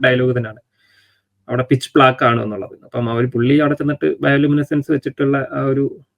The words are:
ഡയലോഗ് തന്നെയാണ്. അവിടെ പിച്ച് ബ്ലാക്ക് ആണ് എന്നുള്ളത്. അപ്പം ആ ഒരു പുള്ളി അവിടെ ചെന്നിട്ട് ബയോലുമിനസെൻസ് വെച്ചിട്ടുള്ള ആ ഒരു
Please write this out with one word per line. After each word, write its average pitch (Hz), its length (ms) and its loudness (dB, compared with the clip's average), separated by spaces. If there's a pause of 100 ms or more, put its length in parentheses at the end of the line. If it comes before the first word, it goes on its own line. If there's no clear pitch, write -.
ഡയലോഗ് 127 320 2
തന്നെയാണ്. 110 220 -6 (920)
അവിടെ 123 140 -2
പിച്ച് 127 320 -2
ബ്ലാക്ക് 131 300 4
ആണ് 117 180 2
എന്നുള്ളത്. 104 400 -10
അപ്പം 120 260 -6
ആ 113 40 -4
ഒരു 120 140 0
പുള്ളി 123 300 2
അവിടെ 147 160 2
ചെന്നിട്ട് 147 480 -4
ബയോലുമിനസെൻസ് 143 680 0
വെച്ചിട്ടുള്ള 139 600 -2
ആ 139 100 -6
ഒരു 135 400 -2 (160)